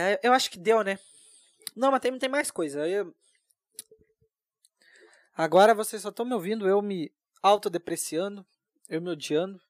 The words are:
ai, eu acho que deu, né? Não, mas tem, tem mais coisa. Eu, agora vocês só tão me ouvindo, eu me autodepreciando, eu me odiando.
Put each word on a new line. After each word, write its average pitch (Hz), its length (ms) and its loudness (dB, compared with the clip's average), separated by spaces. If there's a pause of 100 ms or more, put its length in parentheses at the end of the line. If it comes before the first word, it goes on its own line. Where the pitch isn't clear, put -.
(140)
ai, - 100 -2
eu 247 100 4
acho 262 180 2
que - 80 -16
deu, 214 240 4
né? 196 160 -4 (760)
Não, 262 160 2
mas 269 100 2
tem, 254 180 -2
tem 262 100 -2
mais 285 220 -2
coisa. 147 360 -4
Eu, 190 280 -4 (2250)
agora 180 400 6
vocês 214 280 -8
só 202 100 -10
tão 233 140 -6
me 254 80 -6
ouvindo, 208 340 -4
eu 196 140 4
me 196 320 -6 (280)
autodepreciando, 190 1040 -2 (440)
eu 165 120 -6
me 175 80 -8
odiando. 170 600 -2